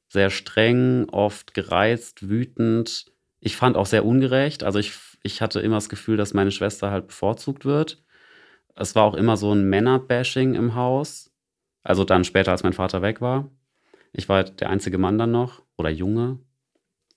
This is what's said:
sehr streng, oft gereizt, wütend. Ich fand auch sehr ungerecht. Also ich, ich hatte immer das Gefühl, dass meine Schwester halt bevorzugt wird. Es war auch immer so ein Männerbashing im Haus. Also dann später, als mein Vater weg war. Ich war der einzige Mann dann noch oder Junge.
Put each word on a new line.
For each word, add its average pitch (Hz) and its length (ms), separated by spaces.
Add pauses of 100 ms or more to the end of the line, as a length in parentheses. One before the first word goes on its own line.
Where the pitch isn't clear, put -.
sehr 98 220
streng, 123 800
oft - 440
gereizt, 101 760
wütend. 117 760 (380)
Ich 107 120
fand 127 200
auch 101 100
sehr 104 180
ungerecht. 131 600
Also 101 140
ich, - 140 (300)
ich - 180
hatte 110 200
immer 110 160
das 107 120
Gefühl, 107 280
dass 104 180
meine 98 180
Schwester 101 380
halt 95 180
bevorzugt - 560
wird. 147 380 (720)
Es - 200
war 110 100
auch 107 100
immer 110 220
so 104 160
ein 98 160
Männerbashing 127 840
im 117 200
Haus. 127 560 (520)
Also 95 220
dann 92 200
später, 95 280
als 90 100
mein 92 100
Vater 92 300
weg 110 180
war. 131 300 (600)
Ich - 160
war 95 160
der - 260
einzige 92 280
Mann 95 200
dann 117 140
noch 123 300 (140)
oder 80 140
Junge. 113 480 (800)